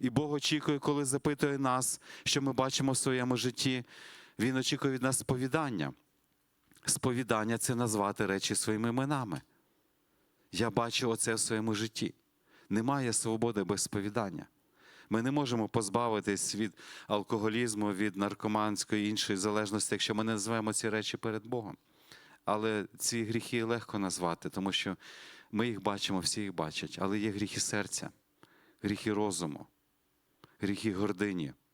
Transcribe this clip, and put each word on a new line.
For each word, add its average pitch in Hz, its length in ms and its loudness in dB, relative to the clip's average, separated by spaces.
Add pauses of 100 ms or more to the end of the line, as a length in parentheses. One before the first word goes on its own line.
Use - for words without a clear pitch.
І 127 100 2
Бог 147 220 2
очікує, 147 460 2
коли 147 260 2
запитує 139 540 2
нас, 131 420 0 (240)
що - 180 2
ми 135 100 2
бачимо 135 400 2
в 127 40 2
своєму 127 400 2
житті, 123 480 0 (540)
Він 127 180 2
очікує 131 380 2
від 123 80 -2
нас 131 160 2
сповідання. 127 720 0 (960)
Сповідання — 117 720 2
це 127 160 0
назвати 107 520 2
речі 98 280 2
своїми 110 340 0
іменами. 127 520 0 (1120)
Я 110 180 2
бачу 117 400 2
оце 113 240 2
в 107 60 -2
своєму 110 340 0
житті. 107 400 -4 (540)
Немає 120 440 2
свободи 110 520 2
без 95 180 0
сповідання. 101 640 -4 (640)
Ми 113 120 2
не 131 80 2
можемо 123 380 2
позбавитись 104 840 0
від 101 180 -2 (340)
алкоголізму, 107 840 0
від 95 240 0
наркоманської, 104 920 0
іншої 107 260 0
залежності, 104 580 0
якщо 104 200 0
ми 110 100 0
не 113 80 0
назвемо 107 400 0
ці 113 160 0
речі 107 280 -2
перед 110 300 -4
Богом. 113 300 -6 (680)
Але 107 420 2 (120)
ці 117 260 0
гріхи 113 380 0
легко 113 360 -2
назвати, 87 520 -2
тому 95 220 -2
що 92 240 0 (560)
ми 110 160 2
їх 98 140 -4
бачимо, 101 360 0
всі 87 220 -2
їх 98 140 -6
бачать. 78 460 -6
Але 98 180 0
є 107 120 0
гріхи 101 300 -2
серця, - 500 -4 (720)
гріхи 104 300 0
розуму, 87 540 -2 (920)
гріхи 101 340 0
гордині, 95 580 0 (220)